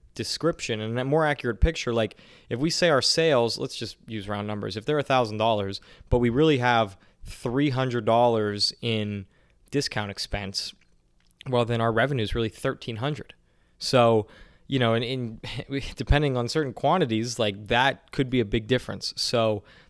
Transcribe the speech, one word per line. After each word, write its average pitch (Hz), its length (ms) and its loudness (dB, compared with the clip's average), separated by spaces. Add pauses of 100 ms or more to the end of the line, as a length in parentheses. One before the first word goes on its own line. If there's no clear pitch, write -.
(160)
description 123 640 -4
and 110 180 -4
a 127 80 -2
more 151 200 2
accurate 123 360 -2
picture. - 320 2
Like, 113 220 0 (340)
if 120 100 -4
we 156 100 0
say 170 200 2
our 135 120 4
sales, 127 580 2
let's - 160 -8
just - 220 -10 (100)
use 104 200 -8
round 104 200 -4
numbers. 104 300 -6
If 104 80 -8
they're 151 120 0
a 143 60 0
thousand 120 340 0
dollars, 104 420 0 (300)
but 127 100 4
we 120 100 4
really 147 280 4
have 117 400 2 (260)
three 135 460 -2
hundred 123 360 -2
dollars 113 760 2
in 104 440 -4 (440)
discount 107 420 -4
expense, - 640 -8 (720)
well, 123 180 2
then 117 160 -2
our 113 100 2
revenue 120 320 0
is 101 100 -4
really 117 160 0
thirteen - 480 -6
hundred. 139 380 -8 (420)
So 117 500 4 (440)
you 135 80 0
know, 117 140 2
and, 117 100 0
and 120 420 -8 (100)
<laughs> - 120 -10
we, 135 160 -4 (140)
depending 143 400 2
on 120 100 0
certain 143 240 -2
quantities, 120 680 0
like, 104 300 -2
that 123 460 2
could 135 160 0
be 127 100 2
a 117 60 2
big 110 220 -4
difference. 110 500 -2
So 110 460 0 (260)